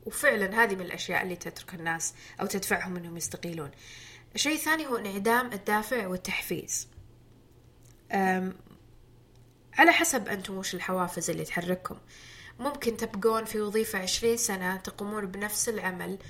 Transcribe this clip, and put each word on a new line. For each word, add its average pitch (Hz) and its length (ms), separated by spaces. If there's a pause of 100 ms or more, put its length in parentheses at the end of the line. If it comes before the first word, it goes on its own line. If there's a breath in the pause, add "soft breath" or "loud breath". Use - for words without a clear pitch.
وفعلًا 220 580
هذه 196 100
من 190 60
الأشياء - 420
اللي 180 140
تترك - 380
الناس 165 400 (260 loud breath)
أو 196 60
تدفعهم 185 500
أنهم 170 200
يستقيلون. 165 540 (640 loud breath)
الشيء 285 200
الثاني 311 320
هو 254 100
انعدام 208 560
الدافع 214 540
والتحفيز. - 840 (1200)
آم، 185 420 (1200)
على 330 140
حسب 269 360
أنتم 190 300
وش 190 160
الحوافز 180 560
اللي 160 140
تحرككم. 175 520 (640 loud breath)
ممكن 240 380
تبقون 220 480
في 214 160
وظيفة 208 380
عشرين 233 380
سنة 190 400
تقومون 202 500
بنفس 202 420
العمل، 185 500 (120 loud breath)